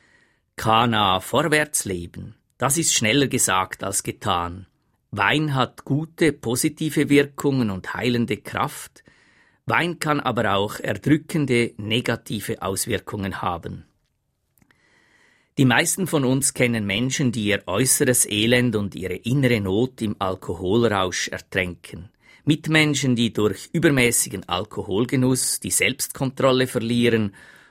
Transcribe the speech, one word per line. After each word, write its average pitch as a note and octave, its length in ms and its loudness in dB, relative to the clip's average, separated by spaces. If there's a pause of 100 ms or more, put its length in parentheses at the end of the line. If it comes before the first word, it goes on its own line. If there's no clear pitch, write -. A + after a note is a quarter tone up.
(560)
Kana A2 640 4
vorwärts D3+ 640 0
leben, F#2 500 -10 (240)
das C3+ 200 0
ist - 160 0
schneller B2 340 2
gesagt F#2+ 560 0
als G2 180 -4
getan. F2+ 640 -4 (460)
Wein C3+ 420 2
hat - 300 -2
gute, D3+ 480 0
positive C#3+ 760 -2
Wirkungen C#3 600 2
und F#2 240 -8
heilende A#2 440 -2
Kraft. - 640 -6 (640)
Wein D#3 320 0
kann D3+ 220 0
aber G#2+ 360 0
auch G2+ 220 -2
erdrückende, C3 1000 0
negative A2+ 800 -4
Auswirkungen F#2+ 800 -4
haben. F#2 460 -6 (1700)
Die C#3 80 4
meisten D#3 420 2
von C#3+ 200 0
uns C3 260 2
kennen A#2 320 0
Menschen, A#2+ 480 0
die A2 120 -4
ihr G2+ 220 0
äußeres B2 600 2
Elend A#2 500 2
und G2+ 180 -4
ihre F2+ 200 -8
innere A#2+ 480 0
Not G#2 400 -2
im G#2+ 160 -2
Alkoholrausch F#2+ 1120 0
ertränken. - 800 -6 (340)
Mitmenschen, D3 720 2
die A#2 160 0
durch - 400 -2
übermäßigen B2+ 720 2
Alkoholgenuss B2 1120 -2
die - 100 -8
Selbstkontrolle B2+ 960 0
verlieren A2+ 680 0 (360)